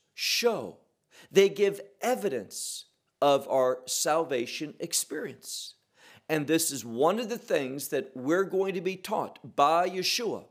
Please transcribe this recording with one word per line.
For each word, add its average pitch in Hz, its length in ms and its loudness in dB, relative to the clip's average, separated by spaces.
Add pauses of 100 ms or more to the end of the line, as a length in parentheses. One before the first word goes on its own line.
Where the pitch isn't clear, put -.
(120)
show, 190 680 -2 (520)
they 196 180 8
give 196 320 0 (200)
evidence 190 840 -4 (360)
of 139 260 4
our 127 380 2
salvation 151 920 -2
experience. - 960 -6 (540)
And 151 180 0
this 160 240 2
is 127 140 -8
one 139 340 2
of 233 100 -4
the 226 100 -6
things 139 500 -4
that 135 280 -4
we're 156 280 0
going 190 300 -2
to 190 60 -4
be 185 160 -4
taught 165 600 -6
by 165 320 4
Yeshua 185 640 -2